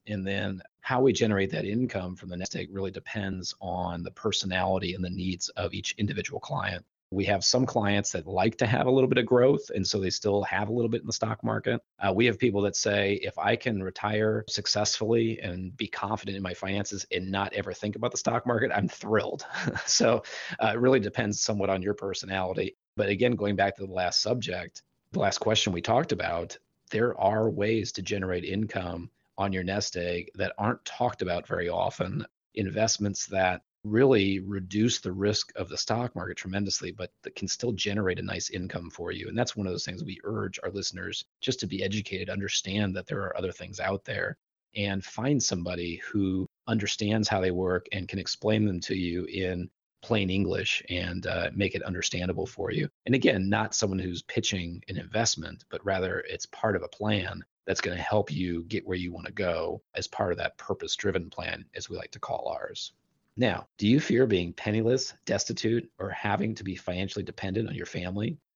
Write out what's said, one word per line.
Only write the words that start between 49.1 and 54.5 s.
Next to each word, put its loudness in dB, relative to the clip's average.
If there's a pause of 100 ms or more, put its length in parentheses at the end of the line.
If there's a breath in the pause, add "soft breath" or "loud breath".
in -2 (320)
plain 2
English 2
and, -4
uh, -2
make 2
it -4
understandable -2
for -4
you. -2 (160)
And 4
again, 4
not 2
someone 0
who's -4
pitching -4